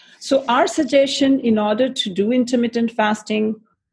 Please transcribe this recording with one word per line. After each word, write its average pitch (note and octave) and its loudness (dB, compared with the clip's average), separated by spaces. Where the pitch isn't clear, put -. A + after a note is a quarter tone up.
So C4+ 0
our C4 2
suggestion C4+ 2
in A3+ 2
order G#3+ 0
to G#3+ -6
do G3+ 0
intermittent A#3+ 0
fasting G#3+ -2